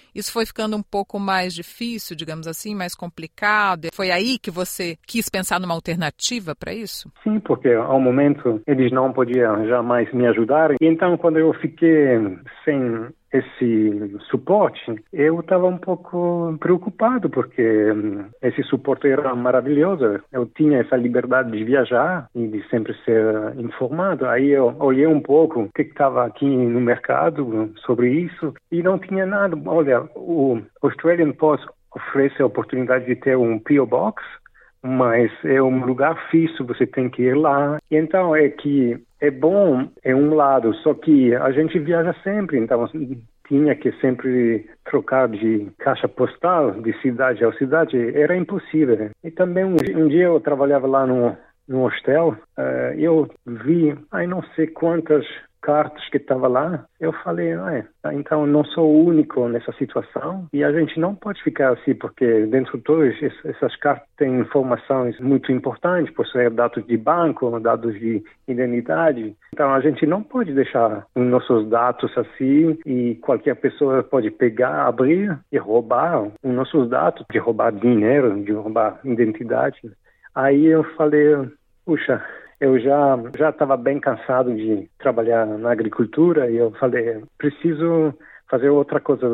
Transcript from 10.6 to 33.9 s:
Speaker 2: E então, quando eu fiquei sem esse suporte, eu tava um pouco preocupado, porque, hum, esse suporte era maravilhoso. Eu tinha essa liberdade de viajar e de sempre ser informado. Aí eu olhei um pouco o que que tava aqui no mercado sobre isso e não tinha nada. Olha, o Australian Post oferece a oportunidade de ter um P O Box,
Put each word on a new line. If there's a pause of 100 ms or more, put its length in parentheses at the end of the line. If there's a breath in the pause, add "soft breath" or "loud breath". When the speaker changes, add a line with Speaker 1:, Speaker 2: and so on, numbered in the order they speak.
Speaker 2:
E
então,
quando
eu
fiquei (440)
sem (260)
esse (120)
suporte, (320)
eu
tava
um
pouco
preocupado,
porque,
hum, (160)
esse
suporte
era
maravilhoso. (140)
Eu
tinha
essa
liberdade
de
viajar
e
de
sempre (120)
ser
informado.
Aí
eu
olhei
um
pouco
o
que
que
tava
aqui
no
mercado (140)
sobre
isso (160)
e
não
tinha
nada.
Olha, (120)
o (200)
Australian
Post (300)
oferece
a
oportunidade
de
ter
um
P
O
Box, (640 soft breath)